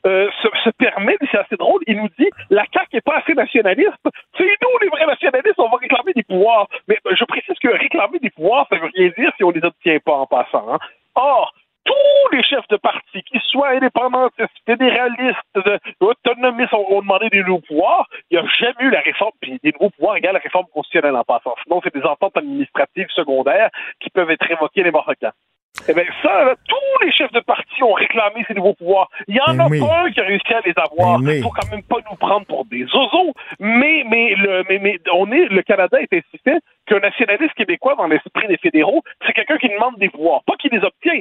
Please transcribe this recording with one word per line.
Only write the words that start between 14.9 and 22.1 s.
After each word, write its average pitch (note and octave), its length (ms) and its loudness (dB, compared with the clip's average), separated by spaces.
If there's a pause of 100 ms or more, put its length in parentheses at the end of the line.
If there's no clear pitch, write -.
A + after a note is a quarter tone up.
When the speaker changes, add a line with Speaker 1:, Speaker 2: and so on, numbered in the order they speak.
Speaker 1:
de, G3 240 0 (200)
autonomistes, A#3+ 720 0
ont, G#3 160 0
ont G3 120 2
demandé G3+ 280 0
des G3 140 2
nouveaux F#3 160 0
pouvoirs. G#3+ 480 0 (240)
Il E3+ 80 2
n'y - 60 -4
a - 40 -8 (100)
jamais A#3 160 0 (120)
eu - 20 4
la E3+ 120 2
réforme, F3+ 400 -2
puis - 220 -12
des D3+ 100 2
nouveaux G3+ 180 0
pouvoirs F#3+ 240 0
égale F3 180 0
la F3 60 0
réforme F3+ 340 -4
constitutionnelle D3 420 0
en A#2 80 0
passant. B2 300 -2 (100)
Sinon, E3+ 200 -2
c'est D#3+ 100 -6
des C3+ 100 -6
ententes D#3+ 340 -2